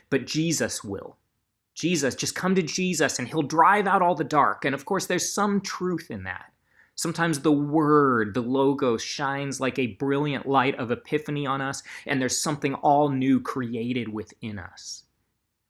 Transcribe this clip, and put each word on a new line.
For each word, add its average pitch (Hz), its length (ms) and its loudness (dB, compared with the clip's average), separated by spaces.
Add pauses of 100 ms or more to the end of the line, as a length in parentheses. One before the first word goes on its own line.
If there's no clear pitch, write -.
(100)
but 123 160 0
Jesus 147 580 -2
will. 98 320 -10 (580)
Jesus, 151 400 0
just - 200 -6
come 185 200 0
to 185 80 4
Jesus 180 560 0
and 123 100 -6
he'll 160 120 -2
drive 165 460 4
out 190 160 2
all 175 120 4
the 151 100 -2
dark. 131 420 2
And 135 80 0
of 139 100 -8
course, 185 220 -2
there's 180 260 -2
some 202 300 0
truth 180 480 -6
in 101 140 -10
that. 92 280 -10 (440)
Sometimes 165 440 0
the 151 120 6
word, 143 840 4
the 127 80 0
logos, 135 580 2
shines 139 580 -4
like 127 200 -2
a 120 160 -2
brilliant 139 520 -2
light 135 280 2
of 117 160 -4
epiphany 147 560 -4
on 135 160 -4
us, - 200 -6 (240)
and 135 140 0
there's 127 180 -2
something 147 360 -2
all 147 340 4
new 131 320 2
created 120 720 -4
within 107 460 -10
us. - 460 -16 (640)